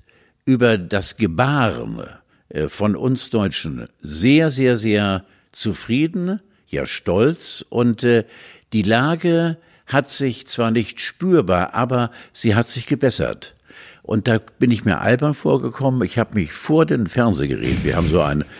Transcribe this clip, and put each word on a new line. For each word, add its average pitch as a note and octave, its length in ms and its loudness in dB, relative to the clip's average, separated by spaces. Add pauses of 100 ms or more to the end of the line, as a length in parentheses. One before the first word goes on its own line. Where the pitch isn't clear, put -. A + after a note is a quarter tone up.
(480)
über A#2 320 4
das F#2+ 400 -4
Gebaren, F2+ 840 0 (480)
äh, D2+ 200 -4
von G2+ 280 -2
uns B2+ 320 -2
Deutschen D#2+ 600 -4 (120)
sehr, B2+ 500 2
sehr, B2+ 280 2
sehr G#2 460 0 (280)
zufrieden, E3 880 -2 (260)
ja C#2 200 -6
stolz. - 800 -2
Und, A#2+ 360 0
äh, A#2+ 200 4 (480)
die A2 100 2
Lage E3 760 0 (280)
hat C3+ 220 -2
sich - 380 -4
zwar A#2 240 0
nicht A2+ 300 -2
spürbar, G#2 720 0
aber B2 360 0 (220)
sie A2+ 220 2
hat A2+ 140 2
sich - 180 -8
gebessert. A#2 680 -2 (480)
Und G#2+ 260 -2
da A2+ 100 4 (200)
bin - 120 4
ich A2 160 0
mir F#2+ 140 2
albern B2+ 340 2
vorgekommen. C3 680 0
Ich - 160 -2
hab A2 160 -2
mich F2+ 180 -2
vor D#3 340 2
den B2+ 200 0
Fernsehgerät, C#2 800 0
wir C2+ 120 0
haben E2+ 120 2
so E2 140 4
ein D2 220 0 (160)